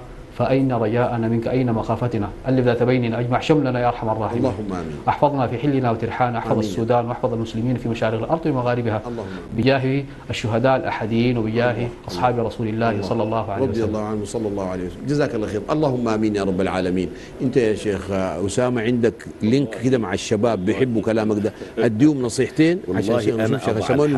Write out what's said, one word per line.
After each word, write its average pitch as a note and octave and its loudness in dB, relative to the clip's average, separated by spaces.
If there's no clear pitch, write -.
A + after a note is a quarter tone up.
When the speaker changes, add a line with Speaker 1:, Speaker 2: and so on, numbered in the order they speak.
Speaker 1:
فأين C3 2
رجاءنا A#2 2
منك A#2 0
أين B2+ 2
مخافتنا؟ A2 0
ألف C3 2
ذات A#2 2
بيننا A#2+ 2
أجمع B2 0
شملنا C3 2
يا A#2+ 2
أرحم A#2 -2
الراحمين. A2 -2
Speaker 2:
اللهم A2 -2
آمين. E2 -6
Speaker 1:
احفظنا C#3 0
في A2+ -4
حلنا C3+ 2
وترحانا، A#2 -2
احفظ A2 -2
Speaker 2:
آمين. A2 2
Speaker 1:
السودان A#2 2
واحفظ A#2 -2
المسلمين A#2 -2
في B2 -4
مشارق A2+ 0
الأرض D#3+ -2
ومغاربها. B2 0
Speaker 2:
اللهم A#2 -8
آمين. F#2+ -10
Speaker 1:
بجاه C3 2
الشهداء B2 2
الأحديين A#2 0
وبجاه A2+ 0
Speaker 2:
الله. A#2+ -2
Speaker 1:
أصحاب A#2+ 0
رسول A2 -4
الله A2+ 0
Speaker 2:
الله. G2+ -2
Speaker 1:
صلى A2+ 0
الله A2 -2
عليه G2+ -2
Speaker 2:
رضي A2+ -2
Speaker 1:
وسلم. A2+ 0
Speaker 2:
الله G#2+ -2
عنه G#2+ -4
صلى A2 -4
الله G2 -4
عليه F#2 -4
وسلم. F2 -10
جزاك C#3+ 0
الله G#2+ -2
خير. G#2 -4
اللهم C3 0
آمين G#2+ 2
يا G2 0
رب F#2+ 0
العالمين. F2+ 0
أنت B2 0
يا A2 4
شيخ F#2+ -2
أسامة G2 0
عندك A#2 0
لينك B2 2
كده C3 4
مع G2 -2
الشباب G#2+ 0
بيحبوا A2+ 2
كلامك A2 2
ده، G#2 0
أديهم B2 4
نصيحتين D#3 2
عشان - -
Speaker 3:
والله A2+ 2
Speaker 2:
شيخ G#2+ 2
Speaker 3:
أنا A2 0
Speaker 2:
شيخ - -4
Speaker 3:
أضع A2 0
Speaker 2:
شمال B2+ 2
مع D3 4